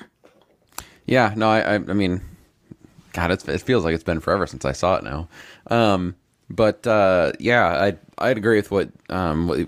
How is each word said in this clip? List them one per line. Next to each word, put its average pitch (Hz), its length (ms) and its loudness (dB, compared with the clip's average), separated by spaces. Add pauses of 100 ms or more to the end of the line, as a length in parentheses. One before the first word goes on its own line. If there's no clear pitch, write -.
(1040)
Yeah, 117 320 2
no, 110 140 2
I, 110 100 2
I, 104 140 0
I 104 40 2
mean, 92 440 -2 (920)
God, 85 180 -2
it's, - 160 -2
it 82 140 -4
feels 117 240 0
like 82 100 0
it's 80 80 -4
been 80 180 -4
forever 87 260 -2
since - 180 -10
I 67 80 -2
saw 87 240 0
it - 80 -6
now. 71 240 -8 (380)
Um, 101 480 0 (340)
but, 107 380 0
uh, 95 520 2
yeah, 113 280 2
I, 85 600 -2
I'd 123 120 0
agree 110 180 2
with 101 140 0
what, 92 180 0 (220)
um, 85 380 -2
what, 76 200 0